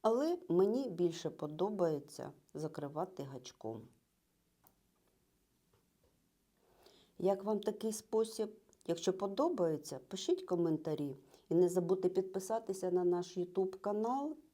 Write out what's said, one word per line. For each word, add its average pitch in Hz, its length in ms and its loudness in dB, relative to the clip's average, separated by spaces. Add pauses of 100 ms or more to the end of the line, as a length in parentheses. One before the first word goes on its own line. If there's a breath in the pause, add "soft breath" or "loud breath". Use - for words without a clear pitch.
але 277 360 2 (120)
мені 214 400 4
більше 165 400 0
подобається 160 1000 -2 (280)
закривати 156 640 -6
гачком. 123 580 -10 (3500 soft breath)
Як 190 240 0
вам 208 160 0
такий 214 340 -4
спосіб? 220 640 -2 (320)
Якщо 170 260 0
подобається, 190 920 0
пишіть 349 360 0
коментарі. 156 760 0 (320 loud breath)
І 160 60 2
не 175 140 8
забудьте 180 400 2
підписатися 190 840 -2
на 180 120 4
наш 175 340 2
YouTube 185 400 0
канал 247 600 -2 (160)